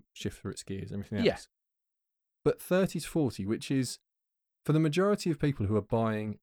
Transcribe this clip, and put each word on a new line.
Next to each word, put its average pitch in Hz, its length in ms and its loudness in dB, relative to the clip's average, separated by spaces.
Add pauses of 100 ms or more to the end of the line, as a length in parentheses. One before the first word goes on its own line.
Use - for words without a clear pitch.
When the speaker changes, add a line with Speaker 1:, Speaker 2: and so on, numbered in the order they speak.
(140)
Speaker 1:
shift - 260 -8
through 98 120 -8
its - 120 -12
gears 98 300 -8
and 101 100 -6
everything 107 220 0
Speaker 2:
Yeah. - 80 4
Speaker 1:
else. - 160 -14 (960)
But - 160 2
thirty 180 400 0
to - 60 -10
forty, 127 380 -2
which 107 240 -2
is, 135 300 0 (640)
for 156 60 2
the 151 80 6
majority 185 520 2
of 147 80 -2
people 139 260 0
who 107 100 2
are 101 60 2
buying 107 600 0